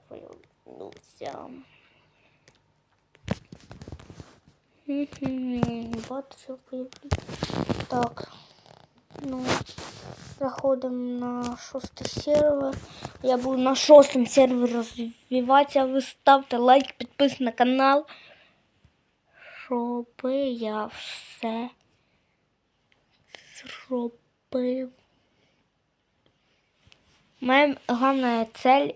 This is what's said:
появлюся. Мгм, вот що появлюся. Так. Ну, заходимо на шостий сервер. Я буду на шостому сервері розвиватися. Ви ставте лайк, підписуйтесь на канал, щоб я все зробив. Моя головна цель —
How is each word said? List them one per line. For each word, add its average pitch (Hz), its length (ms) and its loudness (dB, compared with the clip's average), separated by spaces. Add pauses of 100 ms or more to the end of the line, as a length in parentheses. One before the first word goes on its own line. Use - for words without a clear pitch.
появлюся. - 1400 -18 (3500)
Мгм, 254 1040 -6 (160)
вот 269 340 -12
що 262 140 -16 (140)
появлюся. 254 460 -8 (720)
Так. - 440 -6 (920)
Ну, 254 220 -8 (960)
заходимо 254 880 -4
на 247 300 -6
шостий - 500 -12
сервер. 294 680 0 (460)
Я 254 140 2
буду 254 220 -2
на 262 160 2
шостому 277 520 8
сервері 247 460 4
розвиватися. 247 1120 0
Ви 262 160 0
ставте 269 560 2
лайк, 254 360 6
підписуйтесь - 480 -2
на 240 120 -2
канал, 269 540 2 (1600)
щоб 240 400 -4 (460)
я 214 340 -4
все - 840 -8 (2250)
зробив. 240 380 -6 (3250)
Моя 269 360 4 (120)
головна 247 680 0
цель — 277 420 4